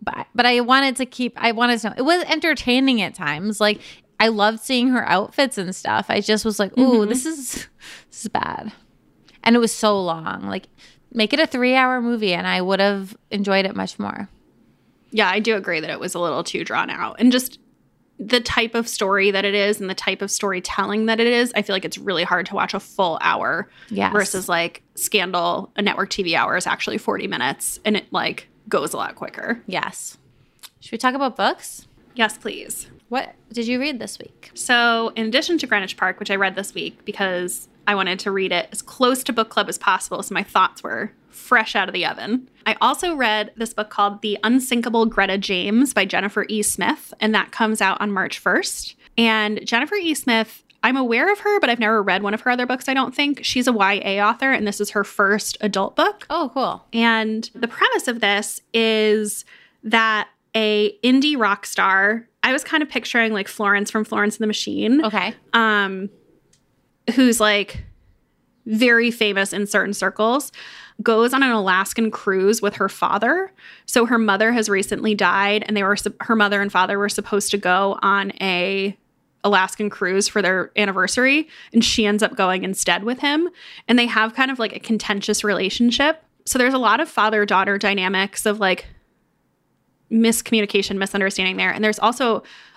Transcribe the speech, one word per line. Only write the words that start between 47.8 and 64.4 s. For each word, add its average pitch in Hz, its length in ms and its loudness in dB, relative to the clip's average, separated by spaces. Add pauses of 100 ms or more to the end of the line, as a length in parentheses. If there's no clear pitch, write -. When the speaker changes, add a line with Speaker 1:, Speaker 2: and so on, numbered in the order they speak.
Speaker 2:
on 202 100 -2
March 190 280 -4
first. - 580 -2 (200)
And 220 480 0
Jennifer 269 300 0
E. 339 180 0
Smith, 226 500 -2 (200)
I'm 254 140 2
aware 262 340 2
of 403 80 0
her, 415 220 2
but 254 80 4
I've 233 100 2
never 214 240 2
read 190 200 0
one 202 100 0
of - 80 -4
her 247 100 0
other 247 140 0
books, 254 240 -4
I 262 40 0
don't 262 220 -2
think. 285 280 0
She's 247 240 0
a 254 60 2
Y 196 300 2
A 196 180 -2
author, 240 300 2
and 214 160 0
this 202 140 -4
is 208 80 -4
her 202 160 -2
first 202 560 0
adult 196 340 -2
book. 370 340 0
Speaker 1:
Oh, 302 240 -2
cool. 233 380 -2
Speaker 2:
And 220 640 0
the 240 140 -4
premise 440 400 0
of 233 100 -4
this 202 400 0 (140)
is 214 720 2 (380)
that 220 440 0 (280)
a 214 480 2
indie 269 340 4
rock 202 280 0
star, 196 640 2 (140)
I 240 100 2
was 277 120 0
kind 311 180 0
of 294 80 -4
picturing, 233 440 0
like, 196 140 -4
Florence 202 440 0
from 220 120 0
Florence 208 340 -2
and 220 60 -2